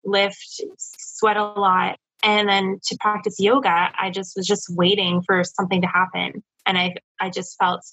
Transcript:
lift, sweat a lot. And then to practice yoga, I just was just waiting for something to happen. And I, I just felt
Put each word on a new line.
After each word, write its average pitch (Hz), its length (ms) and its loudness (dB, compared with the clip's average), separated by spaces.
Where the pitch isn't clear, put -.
lift, 196 580 -2
sweat - 600 -4
a 208 80 0
lot. 196 520 2
And 208 240 4
then 196 380 2
to - 140 -4
practice 208 380 -2
yoga, 190 600 2
I 190 120 -4
just 185 260 -8
was 190 100 -6
just 196 220 -2
waiting 180 540 2
for 180 220 2
something 185 360 -2
to 185 60 0
happen. 180 560 -2
And 190 100 -2
I, 180 180 -2
I 190 100 -4
just 185 280 -10
felt - 340 0